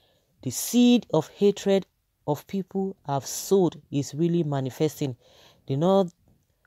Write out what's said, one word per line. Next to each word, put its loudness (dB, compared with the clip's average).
The -6
seed 2
of 0
hatred 0
of -4
people -6
have -4
sowed 0
is -4
really 0
manifesting. -4
The -2
north, 2